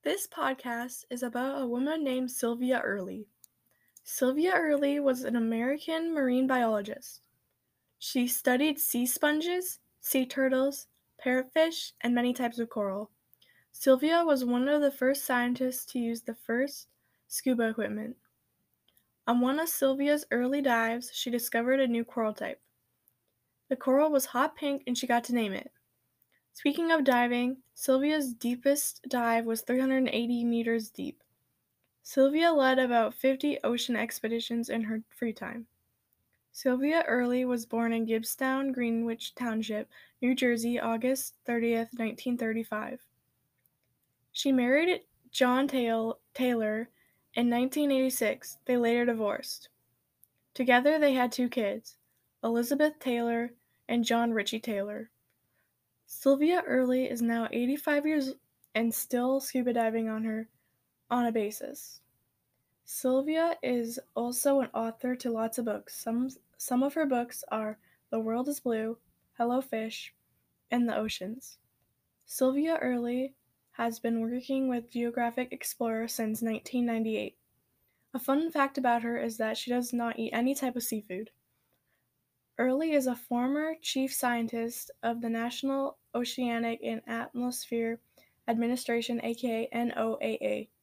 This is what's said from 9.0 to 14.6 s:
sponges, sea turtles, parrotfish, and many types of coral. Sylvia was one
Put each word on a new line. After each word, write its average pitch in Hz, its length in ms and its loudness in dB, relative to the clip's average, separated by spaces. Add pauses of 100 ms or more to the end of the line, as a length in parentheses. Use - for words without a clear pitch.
sponges, 320 720 0 (220)
sea 262 260 0
turtles, 262 640 0 (360)
parrotfish, 262 680 0 (100)
and 240 140 0
many 247 180 2
types 240 240 -2
of 226 100 -2
coral. 202 440 -4 (600)
Sylvia 294 520 4
was 277 180 4
one 247 240 2